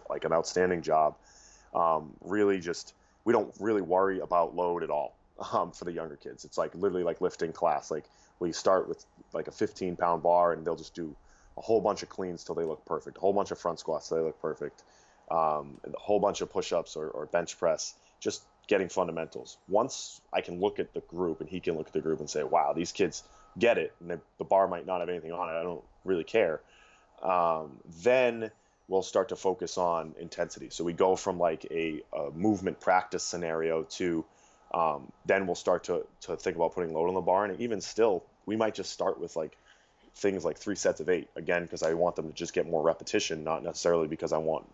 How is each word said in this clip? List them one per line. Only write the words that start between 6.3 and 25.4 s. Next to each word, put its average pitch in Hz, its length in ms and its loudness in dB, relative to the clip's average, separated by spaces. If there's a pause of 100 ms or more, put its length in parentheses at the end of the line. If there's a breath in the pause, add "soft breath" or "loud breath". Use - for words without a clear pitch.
It's, - 140 -4
like, 80 160 -2
literally 90 280 0
like 82 180 -2
lifting 85 320 -2
class. 76 360 0
Like, 78 160 -6 (320 soft breath)
we 87 140 -2
start 95 360 2
with, - 160 -8 (300)
like, 80 140 -6
a - 40 -10
fifteen 92 440 -2
pound 85 260 2
bar, 87 320 6
and 80 100 -6
they'll 80 120 0
just 78 180 -12
do 78 220 -8 (420 soft breath)
a - 40 -12
whole 110 200 2
bunch 98 200 0
of - 60 -10
cleans 90 380 -8
till 85 100 -8
they 85 80 0
look 78 220 -4
perfect, 76 320 -6
a - 20 -20
whole 98 140 4
bunch 95 180 0
of 85 80 -6
front 82 180 -2
squats 78 300 -4
till 82 100 0
they 80 60 2
look 78 180 -4
perfect, 76 420 -6 (460 soft breath)
um, 78 540 0
and - 100 -10
a - 60 -10
whole 104 180 2
bunch 98 220 2
of 92 100 -4
push-ups 90 460 -2
or, 78 140 -6
or 76 160 -8
bench 85 340 -2
press, 80 340 0 (280 soft breath)
just - 200 -4 (260)
getting 95 200 4
fundamentals. 82 720 -4 (100)
Once 110 540 -2 (100)
I 92 80 0
can 90 220 -4
look 101 180 2
at - 140 -6
the 85 80 -6
group 82 400 -2
and 73 80 -8
he 87 100 -6
can 85 160 0
look 78 120 -4
at - 60 -10
the 80 60 -2
group 76 220 0
and 76 80 -8
say, 76 140 -2
"Wow, 71 300 4
these 85 200 -2
kids - 300 0 (360 soft breath)
get 113 180 6
it," 80 220 -2
and 85 120 -8
the, 82 100 -6 (160)
the 85 80 -6
bar 98 240 6
might 85 160 -6
not 92 160 -2
have 87 80 -2
anything 85 240 -6
on 87 160 -4